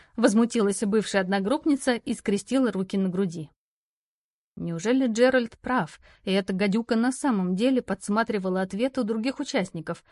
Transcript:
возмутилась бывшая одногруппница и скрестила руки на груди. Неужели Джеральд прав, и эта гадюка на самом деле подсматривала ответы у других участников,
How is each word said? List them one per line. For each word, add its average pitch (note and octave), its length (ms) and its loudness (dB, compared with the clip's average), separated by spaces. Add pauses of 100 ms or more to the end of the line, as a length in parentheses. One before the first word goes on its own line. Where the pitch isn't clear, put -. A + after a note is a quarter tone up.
(160)
возмутилась A3 680 2
бывшая G3+ 400 0
одногруппница A#3 760 0
и A3+ 180 -6
скрестила A3 580 0
руки F#3+ 260 -4
на F#3+ 100 0
груди. F3 420 -4 (1080)
Неужели G3 520 0
Джеральд A#3+ 520 2
прав, A#3+ 400 -4 (240)
и G3 80 -4
эта G3 220 0
гадюка G#3 420 0
на A#3 160 2
самом F#3+ 440 0
деле B3 260 2
подсматривала G3 800 -2
ответы A3+ 400 -2
у - 20 0
других A3+ 360 -2
участников, F#3 720 -6